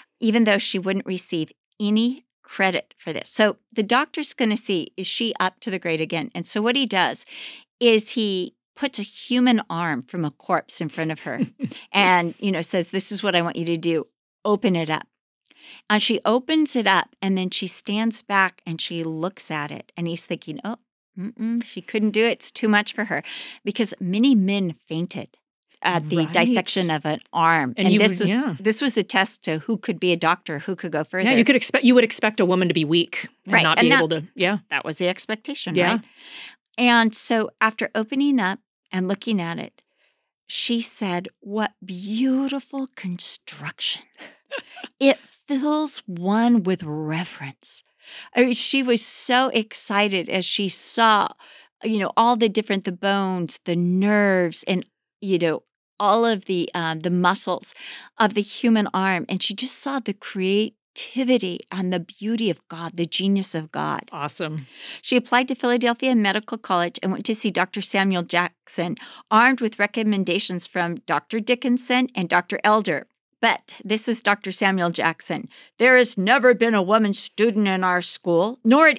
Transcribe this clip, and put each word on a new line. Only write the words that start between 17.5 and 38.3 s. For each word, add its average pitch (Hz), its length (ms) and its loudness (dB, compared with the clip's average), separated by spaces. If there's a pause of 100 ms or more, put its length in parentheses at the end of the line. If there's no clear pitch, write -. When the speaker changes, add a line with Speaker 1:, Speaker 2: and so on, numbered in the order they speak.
Speaker 1:
she - 160 -2
stands 214 560 -2
back 190 420 0
and 165 160 -6
she 170 240 -4
looks 160 460 -6
at 151 200 -6
it. - 260 -16
And 170 120 -4
he's 165 160 -4
thinking, - 400 -8
"Oh, 233 120 -8 (420)
mm-mm, 226 460 -6
she - 180 -14
couldn't 214 300 -2
do 220 120 2
it. 233 80 2
It's - 180 -2
too - 180 -2
much 208 260 2
for 208 120 -4
her," 160 160 -4 (400)
because 202 380 -2
many 214 340 4
men 196 380 2
fainted, - 640 -8 (460)
at 170 280 0
the 160 80 0
Speaker 2:
Right. 160 140 0
Speaker 1:
dissection 214 580 2
of 156 160 -4
an 151 120 -2 (140)
arm. 160 440 2
Speaker 2:
And 190 100 2
Speaker 1:
And 190 80 6
Speaker 2:
you 214 60 6
Speaker 1:
this 208 120 6
Speaker 2:
would, 180 80 0
Speaker 1:
was, 196 100 2
Speaker 2:
yeah. 233 280 0
Speaker 1:
this 220 240 0
was 269 160 0
a 202 40 2
test - 420 0
to 160 160 -2
who 226 160 -4
could 175 240 -6
be 180 120 2
a 170 40 2
doctor, 170 440 -2
who 190 160 -6
could 175 160 -8
go 151 120 -2
further. 196 260 0
Speaker 2:
Yeah, 262 60 4
you 233 80 8
could 269 120 6
expect, 269 280 2
you 247 100 8
would 240 100 8
expect 220 360 0
a 202 40 4
woman 180 240 2
to 170 60 0
be 160 100 0
weak 165 440 -2 (160)
and 196 100 -2
Speaker 1:
Right, 185 80 6
Speaker 2:
not 160 160 2
Speaker 1:
and 233 80 6
Speaker 2:
be 240 40 4
Speaker 1:
that 269 80 6
Speaker 2:
able 165 100 2
to, 160 160 -4 (100)
yeah. 185 240 0 (120)
Speaker 1:
that - 140 -4
was 151 120 -6
the 180 120 0
expectation, 214 640 -4
Speaker 2:
Yeah. 180 180 4
Speaker 1:
right? 226 80 0 (760)
And 233 380 4
so - 360 0 (100)
after 220 340 0
opening 269 460 2